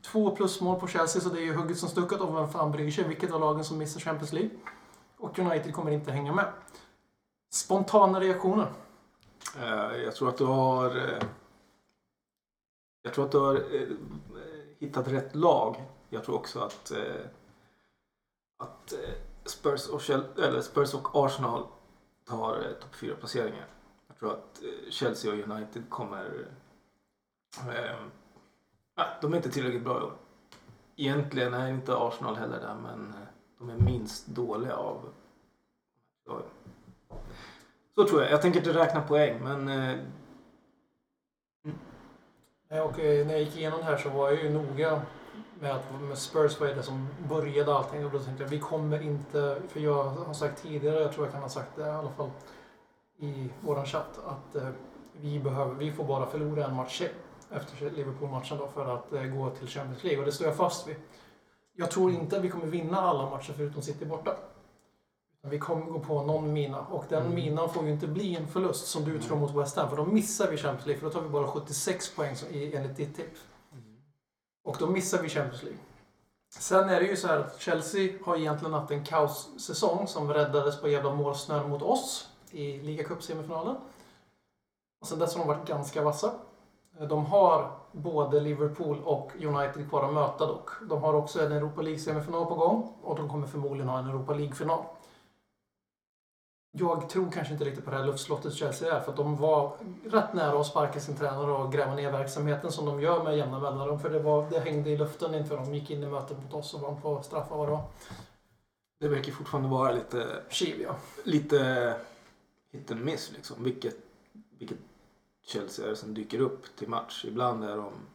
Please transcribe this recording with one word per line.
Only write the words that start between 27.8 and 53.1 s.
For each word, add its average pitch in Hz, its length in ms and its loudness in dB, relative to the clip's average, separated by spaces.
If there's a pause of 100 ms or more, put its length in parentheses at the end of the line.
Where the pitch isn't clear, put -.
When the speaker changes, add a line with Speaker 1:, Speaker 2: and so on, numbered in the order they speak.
Speaker 2:
ah, 175 100 0 (160)
de 151 120 2
är 170 40 2
inte 131 140 -2
tillräckligt 120 320 0
bra 123 160 0
i - 40 -2
år. - 100 -6 (840)
Egentligen 139 580 2
är 131 160 0
inte 131 280 -2
Arsenal - 380 -2
heller 117 240 -6
där, 110 160 -8
men, 110 340 -10
eh, 107 180 -14 (320)
de 120 100 -10
är 117 80 -8
minst 117 500 2
dåliga 110 480 -4
av... - 340 -6 (2750)
Så 208 120 10
tror 151 140 8
jag. 131 100 6
Jag - 100 8
tänker 180 180 8
inte 156 140 4
räkna 160 280 6
poäng, 147 420 6
men... 139 260 -2
Eh... 131 200 2 (1800)
Mm. 151 120 -6 (920)
Speaker 1:
Nej, 156 120 0
och, 156 180 -2
eh, 147 280 6
när 156 60 0
jag 151 100 4
gick 151 140 -4
igenom 160 220 -2
det 165 60 -4
här 143 120 2
så 143 120 -2
var 139 220 4
jag 160 120 4
ju 151 60 2
noga 151 520 2 (580)
med 139 160 -2
att, 135 260 -8
med 139 160 -6
Spurs, 151 420 4
vad 143 100 4
är 135 60 0
det 131 80 -4
som 135 240 -4 (220)
började 143 460 4
allting, 147 300 0
och 139 60 -4
då 139 80 0
tänkte 131 240 -6
jag, 135 60 -6
vi 147 100 0
kommer 151 420 0
inte... 143 680 0
För - 120 -8
jag 147 240 4
har 151 300 -4
sagt 147 300 -4
tidigare, 151 380 0
jag 147 120 2
tror 147 120 0
jag 139 80 -6
kan 143 80 -6
ha 135 80 -8
sagt - 260 -8
det 156 120 -8
i - 20 -2
alla 151 220 -4
fall 135 180 -4 (880)